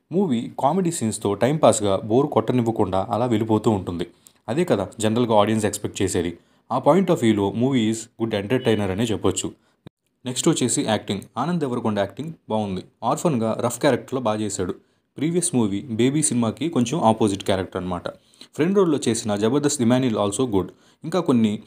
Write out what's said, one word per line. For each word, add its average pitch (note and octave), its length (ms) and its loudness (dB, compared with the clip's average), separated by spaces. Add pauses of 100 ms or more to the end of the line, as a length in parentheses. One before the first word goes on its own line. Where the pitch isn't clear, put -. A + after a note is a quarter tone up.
(100)
మూవీ D#3+ 300 0 (200)
కామెడీ E3 320 0
సీన్స్‌తో G#2 420 -2
టైంపాస్‌గా G#2+ 640 2
బోర్ A#2 300 2
కొట్టనివ్వకుండా A2+ 760 0 (100)
అలా A2 160 0
వెళ్ళిపోతూ A2+ 440 2
ఉంటుంది. F2+ 360 -2 (420)
అదే C#3+ 160 -2
కదా G2+ 240 0 (120)
జనరల్గా A2+ 340 2
ఆడియన్స్ G#2+ 320 4
ఎక్స్‌పెక్ట్ G2 360 -4
చేసేది. F2 300 -2 (380)
ఆ A#2+ 80 -2
point E3+ 320 4
of E3 100 4
వ్యూలో G#2+ 320 4
మూవీ A2+ 400 0
is A2 80 -4 (140)
good A2+ 200 -4
entertainer G#2 560 0
అనే G2 140 -2
చెప్పొచ్చు. G2 440 -2 (760)
నెక్స్ట్ B2 240 -2
వచ్చేసి C#3 360 0
యాక్టింగ్. G#2 380 -2 (160)
ఆనంద్ E3 220 -2
దేవరకొండ A#2+ 380 -2
యాక్టింగ్ B2+ 340 -4 (160)
బాగుంది. G#2 340 -4 (220)
ఆర్ఫన్‌గా B2+ 460 0 (100)
రఫ్ A2+ 200 -4
క్యారెక్టర్‌లో - 400 0
బాగా A2 200 -2
చేశాడు. G2 340 -4 (440)
ప్రీవియస్ E3+ 360 -2
మూవీ G2+ 260 2 (100)
బేబీ B2+ 320 2
సినిమాకి A#2+ 460 0
కొంచెం B2+ 320 0
ఆపోజిట్ G#2+ 440 2
క్యారెక్టర్ F#2 380 -2
అనమాట. F2+ 240 -6 (480)
ఫ్రెండ్ F3+ 220 0
రోల్‌లో E3+ 220 4
చేసిన G#2+ 380 -2
జబర్దస్త్ C3 460 0
ఇమాన్యుల్ B2 340 2
also G2+ 300 0
good. F#2+ 220 0 (360)
ఇంకా E3+ 160 -2
కొన్ని A#2 320 2 (140)